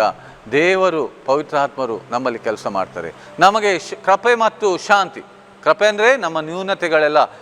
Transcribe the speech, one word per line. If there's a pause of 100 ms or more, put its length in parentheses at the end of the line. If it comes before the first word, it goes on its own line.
(520)
ದೇವರು, (180)
ಪವಿತ್ರಾತ್ಮರು (120)
ನಮ್ಮಲ್ಲಿ
ಕೆಲಸ
ಮಾಡ್ತಾರೆ. (260)
ನಮಗೆ
ಶ್-,
ಕೃಪೆ
ಮತ್ತು
ಶಾಂತಿ. (420)
ಕೃಪೆ
ಅಂದ್ರೆ
ನಮ್ಮ
ನ್ಯೂನತೆಗಳೆಲ್ಲ (240)